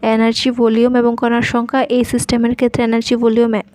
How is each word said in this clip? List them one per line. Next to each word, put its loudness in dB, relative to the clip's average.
এনার্জি, 0
ভলিউম 2
এবং 2
কণার 0
সংখ্যা, -2
এই 0
সিস্টেমের -2
ক্ষেত্রে -2
এনার্জি, 0
ভলিউম, 2
এ-, -2